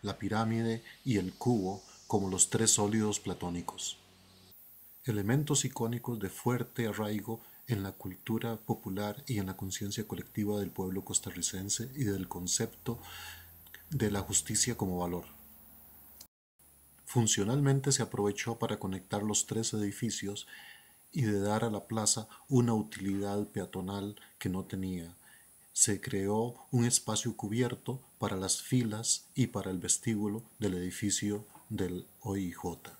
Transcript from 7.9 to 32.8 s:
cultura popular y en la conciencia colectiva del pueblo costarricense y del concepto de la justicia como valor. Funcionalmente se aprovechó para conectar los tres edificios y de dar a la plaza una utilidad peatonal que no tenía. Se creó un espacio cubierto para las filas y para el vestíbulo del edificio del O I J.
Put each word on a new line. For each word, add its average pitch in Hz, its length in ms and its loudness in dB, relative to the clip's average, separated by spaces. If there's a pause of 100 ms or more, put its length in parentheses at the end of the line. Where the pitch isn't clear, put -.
cultura 110 680 -4
popular 104 680 -4
y 110 120 -2
en 98 80 -2
la 95 100 -6
conciencia 101 500 -6
colectiva 104 540 -2
del 92 100 -4
pueblo 95 340 -4
costarricense 95 920 -4
y 143 80 0
del 95 240 0
concepto 110 720 -4 (920)
de 117 180 2
la 101 120 2
justicia - 560 0
como 92 220 0
valor. 87 260 -2 (1800)
Funcionalmente 131 840 4
se 135 120 2
aprovechó 104 540 0
para 107 220 -2
conectar 98 460 -4
los 107 220 0
tres 110 280 -2
edificios 104 720 -2 (640)
y 151 120 0
de 104 180 4
dar 107 240 2
a 113 60 0
la 104 180 -4
plaza 110 400 0 (200)
una 120 240 6
utilidad 101 760 0
peatonal 98 680 -4 (240)
que 104 100 -4
no 92 140 0
tenía. 92 500 -4 (600)
Se - 280 4
creó 104 540 2 (160)
un 120 140 6
espacio 113 520 2
cubierto 123 640 -2 (200)
para 95 160 0
las 95 260 0
filas 113 600 2 (100)
y 120 140 4
para 98 240 -2
el 92 60 -2
vestíbulo 104 680 0 (160)
del 98 140 2
edificio 101 720 0 (240)
del 90 380 -2 (140)
O 98 160 -4
I 92 160 -2
J. - 480 -8